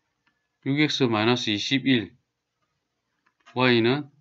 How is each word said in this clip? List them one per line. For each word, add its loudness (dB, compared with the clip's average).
육 -2
엑스 0
마이너스 0
이십일, -2
Y는 2